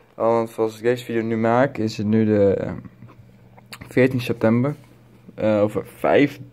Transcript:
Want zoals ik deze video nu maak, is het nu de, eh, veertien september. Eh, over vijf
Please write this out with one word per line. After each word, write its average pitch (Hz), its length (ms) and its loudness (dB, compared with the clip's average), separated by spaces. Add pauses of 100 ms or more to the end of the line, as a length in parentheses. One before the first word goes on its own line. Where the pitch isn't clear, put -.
(140)
Want 113 360 0
zoals 110 280 -4
ik 107 60 -12
deze 123 220 0
video 113 160 -2
nu 113 160 -2
maak, 117 400 2
is 110 200 -4
het 107 80 -4
nu 110 200 2
de, 101 280 4
eh, - 180 -4 (1160)
veertien 131 340 0
september. 120 540 0 (600)
Eh, 107 260 0
over 104 240 -2
vijf 120 540 0 (140)